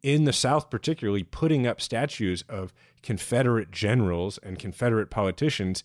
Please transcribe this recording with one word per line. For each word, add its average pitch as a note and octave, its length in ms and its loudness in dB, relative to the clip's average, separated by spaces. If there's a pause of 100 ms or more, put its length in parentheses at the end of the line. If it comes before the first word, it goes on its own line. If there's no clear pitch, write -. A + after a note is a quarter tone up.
in D3 220 4
the C3+ 80 2
South C#3+ 360 0
particularly G#2 540 0
putting D3+ 420 2
up A#2 160 -2
statues A2 680 -2
of F#2+ 260 -8 (280)
Confederate A#2 720 0
generals G2+ 680 0
and F#2 200 -12
Confederate A2 500 -2
politicians F#2+ 760 -2